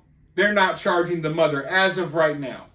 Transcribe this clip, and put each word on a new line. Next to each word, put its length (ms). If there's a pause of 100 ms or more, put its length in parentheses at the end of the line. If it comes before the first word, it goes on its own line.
(360)
they're 180
not 240
charging 460
the 80
mother 340
as 320
of 160
right 260
now. 360